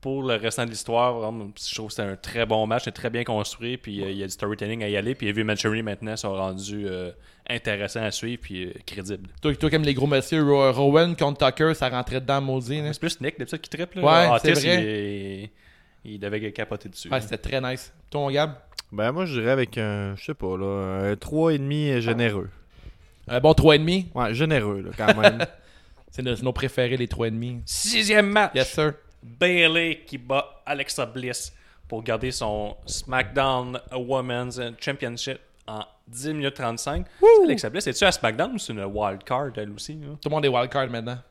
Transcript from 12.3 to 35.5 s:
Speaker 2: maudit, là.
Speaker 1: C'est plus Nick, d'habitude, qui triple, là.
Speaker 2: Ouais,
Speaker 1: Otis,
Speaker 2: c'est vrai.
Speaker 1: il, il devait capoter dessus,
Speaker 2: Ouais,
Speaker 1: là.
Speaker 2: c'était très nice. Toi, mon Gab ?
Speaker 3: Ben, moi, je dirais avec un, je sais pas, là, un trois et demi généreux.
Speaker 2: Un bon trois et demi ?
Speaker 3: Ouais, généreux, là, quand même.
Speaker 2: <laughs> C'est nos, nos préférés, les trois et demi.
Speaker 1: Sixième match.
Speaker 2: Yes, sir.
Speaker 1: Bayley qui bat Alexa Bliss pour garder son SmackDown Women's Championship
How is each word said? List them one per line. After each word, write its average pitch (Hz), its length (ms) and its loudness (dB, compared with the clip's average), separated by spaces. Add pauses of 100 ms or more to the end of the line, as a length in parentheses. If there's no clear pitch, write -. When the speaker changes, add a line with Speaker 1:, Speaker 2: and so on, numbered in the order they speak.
Speaker 2:
maudit, 135 420 -2
là. 151 120 -4
Speaker 1:
C'est - 60 -10
plus 165 200 -4
Nick, 135 180 -6
d'habitude, 147 220 -8
qui - 100 -16
triple, 175 300 -8
là. 165 300 8
Speaker 2:
Ouais, 120 80 8
Speaker 1:
Otis, 170 180 4
Speaker 2:
c'est 147 120 2 (100)
vrai. 110 80 0
Speaker 1:
il, 101 640 -6 (640)
il 101 60 -14
devait 107 340 -4
capoter 107 340 -8
dessus, - 220 -14
Speaker 2:
Ouais, 131 80 0
Speaker 1:
là. 123 40 0
Speaker 2:
c'était 110 160 -8
très 135 220 -4
nice. 127 320 -8 (180)
Toi, 147 120 -4
mon 139 100 -2
Gab ? 147 220 0 (400)
Speaker 3:
Ben, 104 180 0
moi, 180 140 -2
je 147 140 -4
dirais 113 120 2
avec 123 260 0
un, 104 380 -2
je - 80 -16
sais - 100 -8
pas, 92 240 -4
là, 98 540 -2
un 104 60 0
trois 156 360 0
et 147 40 0
demi 143 440 0
généreux. 113 480 0 (800)
Speaker 2:
Un 123 140 0
bon 151 120 8
trois 151 220 8
et 147 40 6
demi ? 175 360 0
Speaker 3:
Ouais, 117 180 0
généreux, 117 480 0
là, 90 140 -8
quand 107 260 4
même. 107 220 6
Speaker 2:
<laughs> - 680 -16
C'est 127 120 -8
nos, 123 140 0
nos 123 160 -2
préférés, 127 440 0
les 120 100 -2
trois 117 200 -2
et 113 40 -2
demi. 120 340 -6
Speaker 1:
Sixième 214 640 2
match. 208 260 4
Speaker 2:
Yes, 131 180 2
sir. 151 200 2 (280)
Speaker 1:
Bayley 165 840 2
qui 139 100 -12
bat 131 480 -2
Alexa 139 400 -4
Bliss 123 480 -8 (340)
pour 110 160 -8
garder 117 280 -2
son 107 440 -4 (100)
SmackDown 127 920 -2 (120)
Women's 123 680 -4 (200)
Championship 131 600 -6 (280)